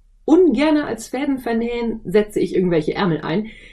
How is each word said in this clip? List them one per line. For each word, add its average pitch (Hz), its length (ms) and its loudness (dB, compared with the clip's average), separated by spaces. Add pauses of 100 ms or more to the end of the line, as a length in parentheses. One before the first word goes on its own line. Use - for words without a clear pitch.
(260)
ungerner 302 600 4
als - 200 -8
Fäden 277 300 -4
vernähen 233 680 -4
setze 208 340 0
ich - 160 -2
irgendwelche 170 380 0
Ärmel 170 280 -2
ein. 208 260 -4 (260)